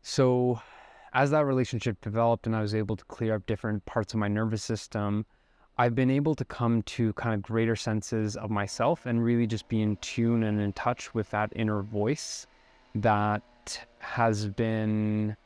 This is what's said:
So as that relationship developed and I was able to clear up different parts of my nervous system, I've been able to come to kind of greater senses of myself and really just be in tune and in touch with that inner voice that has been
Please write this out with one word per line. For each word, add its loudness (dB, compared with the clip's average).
So 2
as 4
that 4
relationship 0
developed 2
and 0
I 0
was -2
able 0
to -14
clear -2
up -6
different -2
parts -2
of 0
my 0
nervous 0
system, -2
I've 2
been 4
able 2
to -6
come 0
to -2
kind -2
of -2
greater 0
senses -2
of -8
myself -2
and 0
really 2
just -4
be 2
in 2
tune 0
and 0
in 0
touch -4
with -4
that -2
inner 0
voice -4
that 0
has 0
been 0